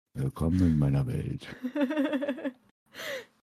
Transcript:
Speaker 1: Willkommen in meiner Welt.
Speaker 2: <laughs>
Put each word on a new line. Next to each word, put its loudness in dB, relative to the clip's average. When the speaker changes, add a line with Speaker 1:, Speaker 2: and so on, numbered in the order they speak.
Speaker 1:
Willkommen 0
in 6
meiner 4
Welt. -4
Speaker 2:
<laughs> -2